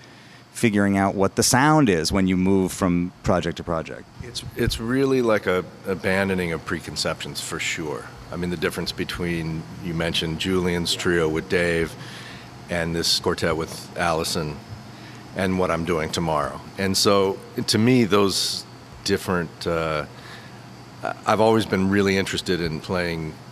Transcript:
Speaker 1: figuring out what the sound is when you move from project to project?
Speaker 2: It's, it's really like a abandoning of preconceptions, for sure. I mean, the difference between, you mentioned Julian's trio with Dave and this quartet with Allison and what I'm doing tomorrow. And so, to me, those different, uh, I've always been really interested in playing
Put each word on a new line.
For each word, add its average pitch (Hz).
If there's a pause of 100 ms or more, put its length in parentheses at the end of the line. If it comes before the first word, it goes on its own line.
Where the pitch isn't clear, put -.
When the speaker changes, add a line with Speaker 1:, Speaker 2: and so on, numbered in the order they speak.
(520)
Speaker 1:
figuring 101
out 98
what 95
the 117
sound 143
is 80
when 95
you 92
move 92
from 87 (120)
project 85
to -
project? 76 (180)
Speaker 2:
It's, 120 (100)
it's 117
really 131
like 110
a 92 (220)
abandoning 95
of 80
preconceptions, 76
for -
sure. 73 (260)
I -
mean, 87
the 87
difference 85
between, 82 (220)
you 87
mentioned 82
Julian's 90
trio 85
with 80
Dave 85 (760)
and 85
this 82
quartet 85
with -
Allison 80 (800)
and 95
what 90
I'm 82
doing 80
tomorrow. 76 (200)
And 95
so, 98 (280)
to -
me, 120
those 98 (400)
different, 90
uh, 80 (1200)
I've 104
always 110
been 95
really 98
interested 90
in 78
playing 82 (180)